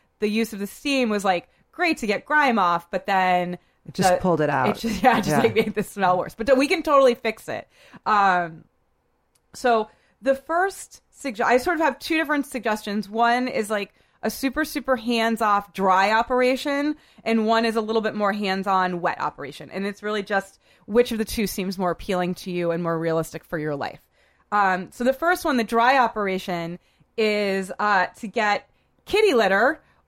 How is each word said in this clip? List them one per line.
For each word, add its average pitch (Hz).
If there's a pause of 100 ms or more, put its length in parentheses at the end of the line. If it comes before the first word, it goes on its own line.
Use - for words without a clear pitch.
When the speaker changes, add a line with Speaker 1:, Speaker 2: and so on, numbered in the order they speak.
(200)
Speaker 1:
the 214
use 220
of 196
the 202
steam 269
was, 202
like, 180 (220)
great 330
to -
get 202
grime 277
off, 175
but 185
then 180 (320)
Speaker 2:
It 151
just 190
Speaker 1:
the 180
Speaker 2:
pulled 175
it 147
out. 135
Speaker 1:
It -
just, 214
<laughs> -
yeah, 247
it 214
just, 147
Speaker 2:
Yeah. -
Speaker 1:
like, 226
made 220
the 214
smell 185
worse. -
But 262
we 277
can 339
totally 269
fix -
it. 113 (380)
Um, 180 (880)
so 226 (320)
the 262
first 349 (180)
sugge-, 240
I 240
sort 330
of 320
have 311
two -
different 294
suggestions. 208
One 233
is, 214
like, 202 (260)
a 214
super, 269
super 262
hands-off 226
dry 190
operation, 254 (280)
and 226
one 226
is 220
a 226
little 220
bit 214
more 208
hands-on 190
wet 170
operation. 147
And 196
it's 202
really 208
just 196 (260)
which 240
of 226
the 214
two 208
seems 185
more 185
appealing 180
to -
you 175
and 170
more 165
realistic 160
for -
your 151
life. - (500)
Um, 190
so -
the 254
first 349
one, 285
the 233
dry 233
operation, 185 (400)
is, 202
uh, 202 (120)
to 226
get 208 (360)
kitty 415
litter 226 (260)